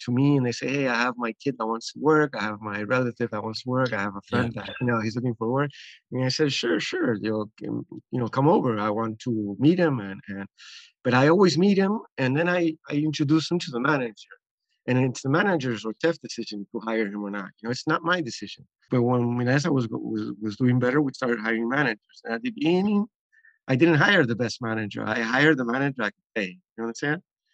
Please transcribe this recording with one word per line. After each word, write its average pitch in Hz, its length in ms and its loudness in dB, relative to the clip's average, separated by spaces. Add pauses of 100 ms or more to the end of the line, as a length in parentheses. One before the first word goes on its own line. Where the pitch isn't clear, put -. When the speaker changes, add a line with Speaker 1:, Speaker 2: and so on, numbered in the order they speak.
Speaker 1:
to - 120 -6
me 139 240 4
and 131 100 2
they 120 60 0
say, - 160 -6
"Hey, 135 200 0
I 120 80 0
have 120 200 0
my 117 180 -4
kid 131 240 -4
that 113 80 -4
wants 113 260 -6
to 120 80 -16
work. 147 360 2
I 104 60 -4
have 107 180 -6
my 104 220 -6
relative 120 480 -2
that 107 140 -6
wants 110 180 -8
to 127 80 -8
work. 127 220 0
I 104 80 -2
have 101 160 -4
a 98 40 -12 (100)
Speaker 2:
Yeah. 120 100 0
Speaker 1:
friend 120 160 -2
that, 98 240 -10
you 123 80 -2
know, 117 120 0
he's 110 160 -4
looking 123 200 -2
for 113 160 -4
work." 143 180 -2 (420)
And 127 120 -2
I 131 40 0
said, 143 240 0
"Sure, - 280 -2
sure. 320 420 -2
You 107 80 -2
know, 107 160 -2 (120)
can, 113 280 -6 (240)
you 127 100 -4
know, 117 80 -2
come 135 200 2
over. 123 300 2
I 107 120 0
want 110 300 -4
to 107 400 -4
meet 165 180 4
him." 147 220 2
And, 95 280 -10
and, 98 200 -10 (560)
but 123 100 2
I 131 140 6
always 170 300 6
meet 190 200 4
him, 196 220 2 (180)
and 131 180 2
then 170 120 2
I, 170 260 0 (160)
I 151 40 -4
introduce 151 560 0
him 175 100 0
to 160 120 -8
the 120 80 -4
manager. 131 540 -2 (520)
And 127 120 2
it's 127 240 0
the 135 60 -4
manager's 139 560 0
or 110 80 -6 (100)
chef's 165 160 2
decision 107 540 -10
to 113 80 -8
hire 110 260 -2
him 104 160 -6
or 101 80 -6
not. 98 200 -8 (100)
You - 60 -12
know, 117 40 -2
it's - 160 -6
not 165 160 0
my 175 200 0
decision. - 440 -12 (240)
But 127 120 2
when 123 200 2
Milanesa 123 500 0
was, 127 180 2
was, 113 500 -4
was 107 160 -6
doing 127 220 4
better, 123 240 2
we 131 100 -2
started 120 280 -2
hiring 113 280 0
managers. 127 560 -2
And 113 100 -4
at 113 80 -6
the 123 80 -4
beginning, 185 560 2 (640)
I 131 80 2
didn't 165 200 6
hire 180 280 6
the 113 120 0
best 117 260 -4
manager. 110 440 -4
I 113 140 0
hired 131 380 4
the 127 60 -2
manager 127 380 -2
I 104 80 0
could - 240 -16
pay. 104 120 -2
You 92 120 -12 (200)
know 113 60 -6
what 117 40 -4
I'm 117 60 -8
saying? 151 280 -4 (320)